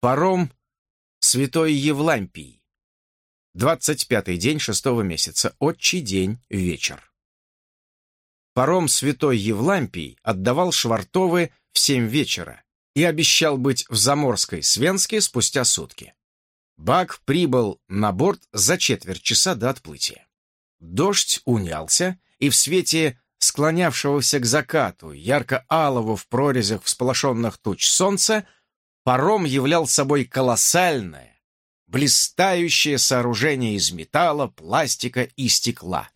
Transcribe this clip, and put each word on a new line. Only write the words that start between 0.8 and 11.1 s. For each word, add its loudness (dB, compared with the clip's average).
Святой 2
Евлампий. -2
Двадцать 0
пятый 0
день 0
шестого 0
месяца. -2
Отчий -2
день. -2
Вечер. -4
Паром 2
Святой 0
Евлампий -2
отдавал 0
швартовы 0